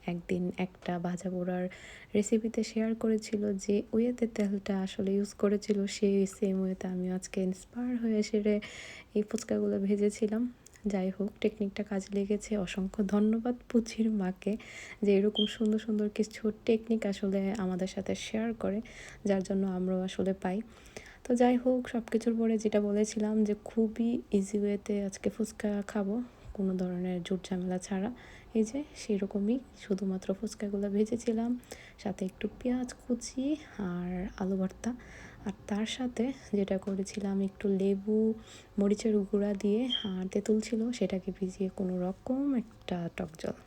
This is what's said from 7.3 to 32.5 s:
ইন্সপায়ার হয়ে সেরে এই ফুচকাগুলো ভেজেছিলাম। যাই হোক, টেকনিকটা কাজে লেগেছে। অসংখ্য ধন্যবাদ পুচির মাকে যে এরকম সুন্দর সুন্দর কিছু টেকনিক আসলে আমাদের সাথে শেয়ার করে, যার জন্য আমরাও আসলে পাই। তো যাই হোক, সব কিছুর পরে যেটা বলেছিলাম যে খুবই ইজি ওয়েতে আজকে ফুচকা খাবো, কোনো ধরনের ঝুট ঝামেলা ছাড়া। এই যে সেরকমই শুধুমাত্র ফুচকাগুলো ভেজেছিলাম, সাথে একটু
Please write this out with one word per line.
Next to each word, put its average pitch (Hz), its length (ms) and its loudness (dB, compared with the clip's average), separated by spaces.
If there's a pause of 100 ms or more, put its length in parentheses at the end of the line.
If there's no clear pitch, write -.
ইন্সপায়ার 240 540 -2
হয়ে 220 260 2
সেরে 208 380 2 (540)
এই 214 80 4
ফুচকাগুলো 208 560 0
ভেজেছিলাম। 208 760 2 (320)
যাই 190 240 2
হোক, 196 200 -2 (100)
টেকনিকটা 208 420 0
কাজে 196 320 -2
লেগেছে। 202 420 0
অসংখ্য 190 500 -2
ধন্যবাদ 220 480 2 (140)
পুচির 226 420 0
মাকে 196 460 -2 (460)
যে 202 140 6
এরকম 208 300 4
সুন্দর 220 320 2
সুন্দর 208 300 0
কিছু 214 440 -2 (120)
টেকনিক 220 420 2
আসলে 196 460 0
আমাদের 185 340 0
সাথে 190 280 -4
শেয়ার 220 400 -4
করে, 196 260 -2 (440)
যার 196 180 2
জন্য 196 240 0
আমরাও 185 340 0
আসলে 190 320 -2
পাই। 190 280 -2 (640)
তো 247 100 2
যাই 247 220 6
হোক, 254 320 2
সব 226 140 -2 (100)
কিছুর 226 260 2
পরে 226 200 4
যেটা 214 220 2
বলেছিলাম 214 640 2
যে 208 100 0 (100)
খুবই 226 580 0 (100)
ইজি 196 260 2
ওয়েতে 202 460 0
আজকে 196 260 -2
ফুচকা 208 560 -2
খাবো, 208 360 -2 (300)
কোনো 190 220 0
ধরনের 180 480 -2
ঝুট 180 260 -4
ঝামেলা 185 300 -2
ছাড়া। 196 340 -2 (420)
এই 220 100 4
যে 277 200 -6 (120)
সেরকমই 202 640 0 (220)
শুধুমাত্র 190 540 -2
ফুচকাগুলো 202 560 -4
ভেজেছিলাম, 226 680 0 (380)
সাথে 196 260 -4
একটু - 240 -6 (140)